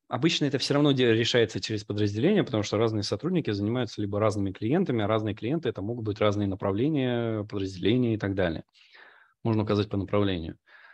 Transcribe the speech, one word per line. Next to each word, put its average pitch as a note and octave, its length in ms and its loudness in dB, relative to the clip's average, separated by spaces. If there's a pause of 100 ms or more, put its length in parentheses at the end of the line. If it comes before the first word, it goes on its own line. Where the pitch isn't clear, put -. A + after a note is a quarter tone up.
обычно D3 360 0
это C3+ 140 0
все - 160 0
равно C#3+ 180 4
де-, B2+ 200 4
решается A2+ 480 2
через G#2+ 240 -4
подразделение, G#2+ 580 2
потому G#2+ 200 -2
что G#2 140 -2
разные A2 260 0
сотрудники C#3+ 480 -2
занимаются A2 500 -2
либо G2+ 180 -2
разными G2+ 320 0
клиентами, A#2+ 520 0
а G2+ 40 0
разные G#2+ 280 0
клиенты — C3+ 360 -4
это G2+ 100 -6
могут A2 240 -6
быть G2+ 140 -4
разные G#2 280 2
направления, A#2 1000 0
подразделения G#2 680 0
и - 20 0
так G2 180 -2
далее. F2+ 280 0 (800)
Можно A2 200 2
указать G#2 260 0
по G2+ 80 -4
направлению, G2 600 -2 (360)